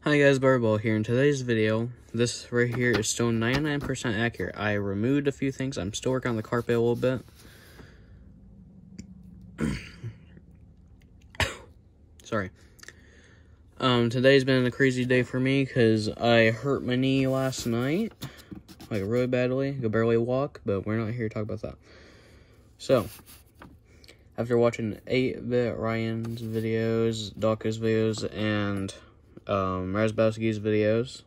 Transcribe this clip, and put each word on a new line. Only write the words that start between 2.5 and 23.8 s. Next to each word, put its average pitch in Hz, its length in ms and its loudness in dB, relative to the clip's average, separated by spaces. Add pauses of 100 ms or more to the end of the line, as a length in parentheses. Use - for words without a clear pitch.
right 120 240 0
here 123 180 0
is 104 140 0
still 117 260 0
ninety-nine 135 480 0
percent 127 360 -4
accurate. 113 400 -4
I 104 160 -2
removed 104 560 0
a 139 40 -2
few 135 200 -4
things. 135 240 -6
I'm 95 160 -6
still - 200 -4
working 131 180 -2
on 113 60 0
the 107 60 -2
carpet 120 320 -2
a 117 60 2
little 120 400 0 (2500)
bit. 69 180 -2 (1700)
<coughs> - 40 2 (760)
Sorry. 101 240 -4 (1300)
Um, 120 300 4
today's 131 340 6
been 131 220 4
a 123 60 2
crazy 127 340 2
day 127 180 2
for 127 160 -4
me 131 280 0
'cause 110 420 2
I 113 420 4
hurt 117 320 -2
my 123 140 -2
knee 135 300 2
last 131 400 -2
night, 135 480 -2 (760)
like, 101 140 -2
really 120 220 0
badly. 127 480 0
Could 117 180 -4
barely 113 240 4
walk, 127 480 -2
but 98 220 -2
we're 107 100 -2
not 113 160 -4
here 120 160 -4
to 110 60 -8
talk 107 80 -4
about 104 180 -6
that. - 160 -10 (1000)
So, 120 280 2 (1300)